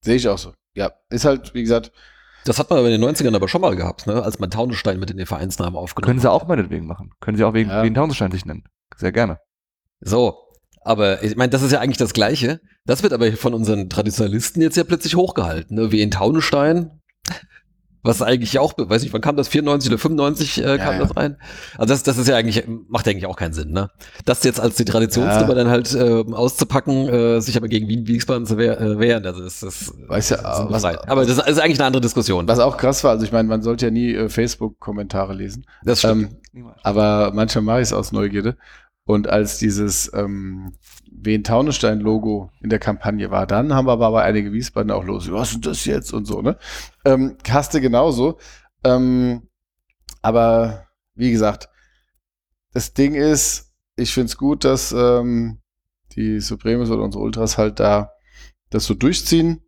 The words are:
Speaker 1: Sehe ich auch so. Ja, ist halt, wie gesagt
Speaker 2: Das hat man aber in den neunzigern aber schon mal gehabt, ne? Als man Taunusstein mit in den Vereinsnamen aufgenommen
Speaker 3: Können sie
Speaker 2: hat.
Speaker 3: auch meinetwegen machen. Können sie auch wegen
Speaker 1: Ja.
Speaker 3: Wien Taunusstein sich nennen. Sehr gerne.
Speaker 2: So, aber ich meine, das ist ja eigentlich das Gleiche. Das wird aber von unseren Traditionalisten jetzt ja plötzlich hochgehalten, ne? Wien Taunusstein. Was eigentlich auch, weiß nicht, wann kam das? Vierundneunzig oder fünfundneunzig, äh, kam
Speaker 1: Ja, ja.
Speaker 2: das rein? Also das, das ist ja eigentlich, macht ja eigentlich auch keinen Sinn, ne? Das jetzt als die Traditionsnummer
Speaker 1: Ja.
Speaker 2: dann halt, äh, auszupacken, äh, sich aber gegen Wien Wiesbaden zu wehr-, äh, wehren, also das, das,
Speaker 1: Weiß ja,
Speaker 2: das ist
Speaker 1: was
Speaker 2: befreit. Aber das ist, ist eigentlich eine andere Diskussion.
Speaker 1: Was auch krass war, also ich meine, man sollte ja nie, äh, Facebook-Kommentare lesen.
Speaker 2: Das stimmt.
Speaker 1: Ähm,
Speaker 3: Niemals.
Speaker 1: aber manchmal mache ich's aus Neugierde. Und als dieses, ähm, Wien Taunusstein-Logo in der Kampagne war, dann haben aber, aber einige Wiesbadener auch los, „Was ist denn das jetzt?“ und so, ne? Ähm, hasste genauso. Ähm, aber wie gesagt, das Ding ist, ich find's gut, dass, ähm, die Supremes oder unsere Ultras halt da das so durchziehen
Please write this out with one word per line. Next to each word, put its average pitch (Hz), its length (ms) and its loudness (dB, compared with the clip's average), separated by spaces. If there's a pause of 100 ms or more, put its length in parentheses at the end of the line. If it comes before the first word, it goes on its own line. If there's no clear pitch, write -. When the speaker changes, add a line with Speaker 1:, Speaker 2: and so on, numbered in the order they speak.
Speaker 1:
Sehe 117 120 4
ich 120 120 2
auch 98 100 0
so. 90 140 -14 (220)
Ja, 101 160 -4 (180)
ist 117 160 -4
halt, 139 300 0
wie 123 80 -4
gesagt 113 300 0 (520)
Speaker 2:
Das 131 140 -2
hat 147 120 -2
man 156 100 4
aber 120 80 6
in 117 40 4
den 110 80 2
neunzigern 131 340 2
aber 95 140 0
schon 175 140 0
mal 147 140 2
gehabt, 87 300 -6
ne? 107 160 -2
Als - 160 -6
man 95 120 -6
Taunusstein 104 500 -2
mit 95 100 -6
in 92 60 -8
den 92 100 -6
Vereinsnamen 90 500 -6
aufgenommen - 340 -4
Speaker 3:
Können 127 100 2
sie 123 80 4
Speaker 2:
hat. 90 60 6
Speaker 3:
auch 165 120 2
meinetwegen 87 400 -2
machen. 92 340 -14
Können 107 180 -4
sie 110 60 4
auch 110 100 2
wegen 113 160 0
Speaker 1:
Ja. 104 120 0
Speaker 3:
Wien 113 120 2
Taunusstein 131 380 0
sich 95 120 -6
nennen. 80 200 -12 (320)
Sehr 92 160 -2
gerne. 104 260 0 (640)
Speaker 2:
So, 110 360 0 (460)
aber 101 400 2
ich 107 140 -2
meine, 123 140 2
das 131 120 2
ist 135 100 2
ja 139 80 2
eigentlich 127 180 -2
das 113 140 0
Gleiche. 120 480 0 (240)
Das 135 180 0
wird 208 120 2
aber 113 180 2
von 120 220 -2
unseren 104 340 -2
Traditionalisten 104 720 -2
jetzt 160 160 2
ja 170 80 2
plötzlich 165 320 -2
hochgehalten, 90 600 -2
ne? 110 160 0
Wien 107 180 2
Taunusstein. 151 880 0 (1080)
Was 113 140 2
eigentlich 120 380 0
auch, 147 180 0
weiß 110 260 0
nicht, 127 120 -8
wann 110 80 -2
kam 147 120 0
das? 143 140 0
Vierundneunzig 143 420 0
oder 113 60 2
fünfundneunzig, 147 640 0
äh, 139 180 0
kam 143 120 -2
Speaker 1:
Ja, 139 40 -2
ja. 139 60 -2
Speaker 2:
das - 180 0
rein? 147 220 -2 (400)
Also 120 160 2
das, 135 80 -2
das 127 160 0
ist 127 100 2
ja 131 80 4
eigentlich, 113 260 0 (280)
macht 117 160 -2
ja 107 60 2
eigentlich 95 120 -4
auch 92 140 -8
keinen 82 160 -4
Sinn, 76 180 -6
ne? 98 180 -2 (360)
Das - 180 0
jetzt 123 160 0
als 110 160 2
die 117 80 0
Traditionsnummer 110 640 2
Speaker 1:
Ja. 131 60 4
Speaker 2:
dann 120 160 2
halt, 120 240 0
äh, 120 280 4 (120)
auszupacken, 135 760 0
äh, 117 320 4
sich 110 160 -4
aber 113 120 0
gegen 110 200 0
Wien 113 180 -2
Wiesbaden 120 380 0
zu 107 140 -2
wehr-, 117 200 2
äh, 107 200 0
wehren, 113 260 2
also 90 180 -8
das, 90 180 -14
das, - 340 -12 (120)
Speaker 1:
Weiß 101 220 -2
ja, - 80 2
Speaker 2:
das - 220 -4
ist - 120 -2
Speaker 1:
was 107 120 -2
Speaker 2:
befreit. 87 260 -4
Aber 135 160 2
das 120 140 2
ist, - 100 0
ist 151 100 2
eigentlich 156 200 2
eine 139 80 2
andere 131 160 2
Diskussion. 104 440 0
Speaker 1:
Was 113 120 4
auch 123 180 4
krass 135 280 0
war, 127 80 6
also 110 120 0
ich 104 80 -4
meine, 113 160 2
man 110 140 0
sollte 117 240 0
ja 113 40 2
nie, 117 220 0
äh, 107 160 -2
Facebook-Kommentare 104 1040 -4
lesen. 98 320 -10 (180)
Speaker 2:
Das 120 180 2
stimmt. 110 300 2
Speaker 1:
Ähm, 117 60 -20 (160)
Speaker 3:
Niemals. 120 320 -20
Speaker 1:
aber 104 480 2
manchmal 107 320 0
mache 117 160 2
ich's 117 140 0
aus 101 180 -2
Neugierde. 104 460 -2 (480)
Und 104 220 2
als 104 280 0
dieses, 101 560 -2
ähm, 98 600 -8 (420)
Wien 107 280 -2
Taunusstein-Logo 110 1080 0 (100)
in 110 100 -6
der 110 100 0
Kampagne 104 500 -4
war, 98 160 -2
dann 120 260 0
haben 131 160 2
aber, 117 200 2
aber 110 140 4
einige 104 300 0
Wiesbadener 107 440 -4
auch 95 80 -4
los, 90 260 -6
„Was 107 180 -4
ist - 60 -6
denn 117 160 -4
das - 140 -6
jetzt?“ 139 280 -4
und 107 140 -6
so, 101 160 -6
ne? 123 160 -2 (460)
Ähm, 135 320 2 (120)
hasste 139 320 0
genauso. 131 580 2 (440)
Ähm, 127 640 2 (760)
aber 113 640 2 (280)
wie 123 160 0
gesagt, 107 380 0 (1040)
das - 220 -6
Ding 139 200 2
ist, 151 580 0 (240)
ich 120 160 -4
find's 120 240 -2
gut, 139 280 -2
dass, 131 280 2
ähm, 120 680 2 (560)
die 107 240 -2
Supremes 113 500 -2
oder 110 120 0
unsere 104 200 -4
Ultras 110 360 -2
halt 107 220 0
da 104 300 2 (600)
das 107 140 -2
so 104 100 0
durchziehen 165 720 2